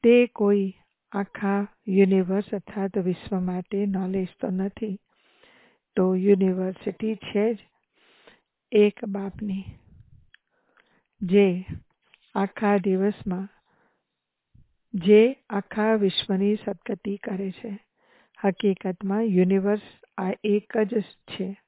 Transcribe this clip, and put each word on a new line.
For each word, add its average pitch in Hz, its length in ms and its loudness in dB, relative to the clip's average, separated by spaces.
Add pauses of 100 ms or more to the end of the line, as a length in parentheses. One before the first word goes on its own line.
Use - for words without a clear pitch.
તે 240 240 6
કોઈ 202 480 0 (380)
આખા 202 560 -4 (200)
યુનિવર્સ 190 640 4
અર્થાત 196 460 -6
વિશ્વ 185 420 -4
માટે 185 460 -4
નોલેજ 190 420 -4 (120)
તો - 80 -4
નથી. 196 520 -6 (960)
તો 185 180 2
યુનિવર્સિટી 190 1000 0
છે 214 400 -2
જ 202 40 -12 (1120)
એક 208 320 2
બાપની, 196 600 -8 (1600)
જે 185 420 4 (680)
આખા 202 420 0
દિવસમાં, 190 720 -2 (1500)
જે 208 420 6 (140)
આખા 214 440 -2
વિશ્વની 202 600 0
સદગતિ 202 600 -8
કરે 196 340 -8
છે. 202 280 -12 (680)
હકીકતમાં 196 760 -2
યુનિવર્સ 196 580 2 (380)
આ 190 120 -4 (140)
એક 208 340 0
જ 214 240 0
છે. - 540 -10 (120)